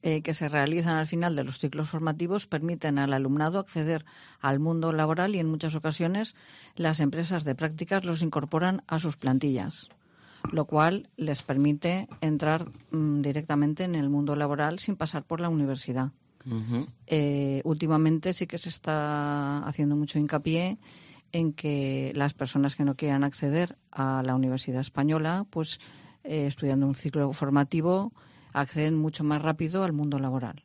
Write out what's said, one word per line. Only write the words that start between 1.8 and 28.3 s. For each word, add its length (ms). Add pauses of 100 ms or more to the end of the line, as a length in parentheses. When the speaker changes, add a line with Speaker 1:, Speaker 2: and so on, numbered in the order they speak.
Speaker 1:
formativos 600
permiten 500
al 140
alumnado 480
acceder 440 (360)
al 180
mundo 340
laboral 440
y 20
en 100
muchas 280
ocasiones 580 (400)
las 240
empresas 460
de 100
prácticas 500
los 180
incorporan 680
a 100
sus 180
plantillas, 760 (600)
lo 140
cual 520
les 280
permite 640 (120)
entrar, 460 (240)
mm, 320
directamente 600
en 100
el 160
mundo 240
laboral 460
sin 160
pasar 260
por 180
la 80
universidad. 600 (340)
Speaker 2:
Ujú. 440 (180)
Speaker 1:
Eh, 580
últimamente 680
sí 160
que 100
se 120
está 880
haciendo 360
mucho 240
hincapié 600 (520)
en 220
que 640
las 180
personas 400
que 100
no 120
quieran 260
acceder 560 (140)
a 320
la 100
Universidad 460
Española, 680
pues, 300 (460)
eh, 220
estudiando 420
un 80
ciclo 360
formativo, 800 (400)